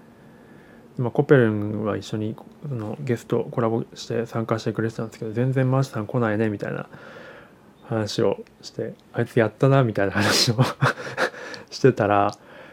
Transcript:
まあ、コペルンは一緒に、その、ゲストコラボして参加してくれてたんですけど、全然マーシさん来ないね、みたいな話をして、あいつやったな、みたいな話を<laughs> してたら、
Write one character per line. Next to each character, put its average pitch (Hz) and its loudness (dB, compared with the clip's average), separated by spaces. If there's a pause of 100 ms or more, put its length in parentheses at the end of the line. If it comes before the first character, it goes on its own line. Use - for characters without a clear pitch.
(1000)
ま 123 -2
あ、 - -6
コ 147 2
ペ 143 8
ル 117 6
ン 107 -4
は 101 -2
一 98 -8
緒 110 -6
に、 107 -4 (320)
そ 139 -6
の、 110 -8
ゲ 127 -2
ス - -10
ト - -2
コ 127 -2
ラ 113 2
ボ 117 -2 (100)
し - -14
て 113 -4
参 117 -4
加 113 0
し - -8
て 113 -2
く 107 -2
れ 113 0
て - -14
た 117 -6
ん - -10
で 113 -14
す - -20
け 120 -8
ど、 110 -8
全 123 0
然 131 2
マ 135 2
ー - 4
シ 135 -12
さ 110 -6
ん 104 -4
来 123 -2
な 110 2
い 104 0
ね、 110 2
み 101 -4
た - -6
い - -6
な 87 -8 (1000)
話 110 -2
を 101 0 (160)
し - -18
て、 113 -8 (220)
あ 120 0
い 117 -2
つ - -2
や 113 6
っ 107 -2
た 135 4
な、 135 6
み 110 0
た 98 2
い - 2
な 95 0
話 101 2
を 107 0 (600)
<laughs> - -6
し - -12
て 131 6
た 110 0
ら、 101 2 (360)